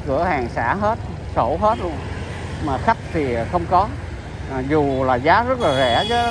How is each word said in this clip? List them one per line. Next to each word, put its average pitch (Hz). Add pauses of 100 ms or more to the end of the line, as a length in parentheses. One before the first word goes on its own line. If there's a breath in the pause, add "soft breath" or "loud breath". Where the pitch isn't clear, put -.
cửa 143
hàng 175
xả 127
hết, 208 (360)
sổ 139
hết 214
luôn. 175 (720)
Mà -
khách - (160)
thì 139 (160)
không 170
có. 185 (680)
À, 135
dù 139
là 131
giá 160
rất 254
là 160
rẻ 135
chứ, 233 (160)